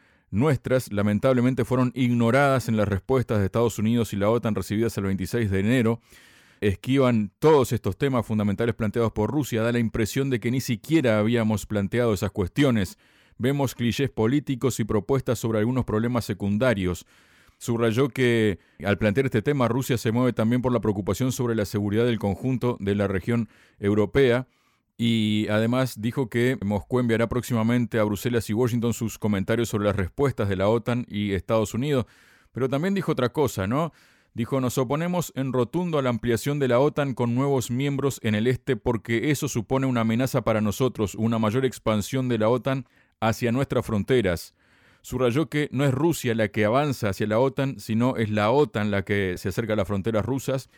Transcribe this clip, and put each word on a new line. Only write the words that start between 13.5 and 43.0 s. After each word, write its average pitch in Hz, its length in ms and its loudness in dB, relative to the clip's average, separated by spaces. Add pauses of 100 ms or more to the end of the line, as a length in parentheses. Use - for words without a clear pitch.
clichés 120 360 -2
políticos 131 720 0
y 113 40 -2
propuestas 110 540 -2
sobre 113 200 -2
algunos 120 260 0
problemas 117 400 -2
secundarios". 101 800 0 (520)
Subrayó 117 500 0
que, 117 500 2 (260)
al 95 140 2
plantear 110 280 2
este 120 160 0
tema, 139 260 2
Rusia 123 280 0
se 113 160 -2
mueve 123 200 2
también 120 280 0
por 127 120 0
la 117 80 2
preocupación 101 520 -2
sobre 120 220 -2
la 107 120 0
seguridad 104 380 0
del 120 140 0
conjunto 120 640 -2
de 98 140 0
la 101 120 0
región 107 420 -2 (300)
europea. 117 680 2 (520)
Y 107 520 2
además 117 500 0
dijo 120 300 -4
que 123 340 2
Moscú 104 360 -2
enviará 117 280 2
próximamente 120 720 0
a 107 60 4
Bruselas 107 440 -2
y 104 60 -2
Washington 117 400 0
sus 113 240 -6
comentarios 113 500 0
sobre 104 160 -2
las 98 120 2
respuestas 104 520 -2
de 98 80 0
la 95 120 2
otan 120 380 0
y 101 280 -2
Estados 110 400 0
Unidos. 131 320 -2 (460)
Pero 123 180 -2
también 160 240 -2
dijo 156 180 -2
otra 123 180 0
cosa, 117 360 0
¿no? 143 260 -2 (400)
Dijo, 120 280 -4
"Nos 127 180 -2
oponemos 156 560 -2
en 131 180 -4
rotundo 156 460 -2
a 139 40 2
la 127 80 0
ampliación 120 480 -2
de 139 100 2
la 120 100 4
otan 139 360 0
con 120 200 -2
nuevos 135 360 0
miembros 139 520 -2
en 107 120 0
el 107 120 0
este 127 300 0
porque 117 540 -2
eso 143 180 -2
supone 131 380 -2
una 123 160 0
amenaza 117 400 0
para 110 180 0
nosotros, 107 540 -2
una 113 240 0
mayor 110 260 0
expansión 117 640 -2
de 120 100 0
la 107 120 2
otan 127 340 -2 (360)